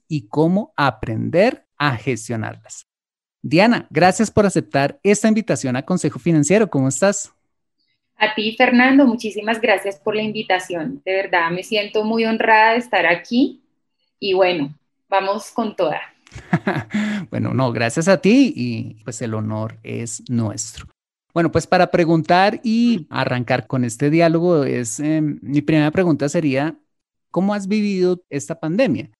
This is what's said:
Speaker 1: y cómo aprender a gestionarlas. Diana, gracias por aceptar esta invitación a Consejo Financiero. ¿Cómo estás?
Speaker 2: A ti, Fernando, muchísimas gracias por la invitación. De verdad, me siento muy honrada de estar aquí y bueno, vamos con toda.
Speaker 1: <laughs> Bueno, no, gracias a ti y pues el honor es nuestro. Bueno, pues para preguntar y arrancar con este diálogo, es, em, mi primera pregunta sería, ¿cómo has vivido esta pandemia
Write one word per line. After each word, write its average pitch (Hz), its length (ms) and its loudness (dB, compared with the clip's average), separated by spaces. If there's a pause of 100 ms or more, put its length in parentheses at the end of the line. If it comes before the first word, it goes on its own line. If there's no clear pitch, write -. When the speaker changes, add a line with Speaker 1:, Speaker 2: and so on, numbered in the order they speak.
Speaker 1:
y 151 180 -4
cómo 180 480 0
aprender 143 920 0 (100)
a 143 180 -2
gestionarlas. 110 880 -8 (560)
Diana, 175 500 2
gracias 185 380 2
por 208 160 2
aceptar 143 580 -2
esta 208 260 2
invitación 165 480 0
a 143 60 -4
Consejo 156 360 -4
Financiero. 170 500 4
¿Cómo 135 200 0
estás? - 420 -2 (840)
Speaker 2:
A 214 160 0
ti, 220 240 -2
Fernando, 254 480 6
muchísimas 220 540 -2
gracias 196 400 0
por 214 160 -4
la 214 60 -2
invitación. 185 840 -4
De 185 80 -6
verdad, 185 400 0
me 180 120 -6
siento 214 420 -4
muy 226 180 0
honrada 220 480 4
de 226 60 2
estar 208 280 0
aquí 175 560 0 (600)
y 196 100 -2
bueno, 180 420 0 (360)
vamos 196 420 -2
con 208 240 -6
toda. 160 240 -2 (320)
Speaker 1:
<laughs> 208 960 -4
Bueno, 117 240 -4
no, 120 200 0
gracias 117 340 -2
a 190 140 4
ti 233 340 4
y 117 480 -8
pues - 180 -12
el 113 120 -6
honor 110 500 -6
es 117 460 -10
nuestro. 117 560 -6 (480)
Bueno, 170 180 0
pues 165 160 0
para 180 240 4
preguntar 175 720 2
y 226 460 0
arrancar 127 580 -2
con 127 160 -2
este 131 260 -2
diálogo, 165 540 2
es, 123 380 -4
em, 151 400 -2
mi 139 200 -2
primera 151 300 2
pregunta 160 380 0
sería, 147 500 -2 (520)
¿cómo 190 220 0
has 202 140 -6
vivido 185 600 0
esta 143 320 -8
pandemia 165 580 -2